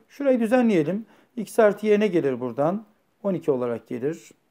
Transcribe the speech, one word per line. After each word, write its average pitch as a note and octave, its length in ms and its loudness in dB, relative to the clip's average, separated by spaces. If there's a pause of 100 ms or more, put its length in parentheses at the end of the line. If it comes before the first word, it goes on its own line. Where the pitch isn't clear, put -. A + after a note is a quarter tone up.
Şurayı C4+ 320 0
düzenleyelim. A3 640 2 (300)
X G#3+ 240 -4
artı G#3 280 2
y G#3 120 4
ne G#3+ 80 2
gelir C#3+ 320 0
buradan? C#3 460 -2 (380)
On G3 100 -2
iki D#3+ 180 -2
olarak B2 360 -4
gelir. C3+ 440 -8 (200)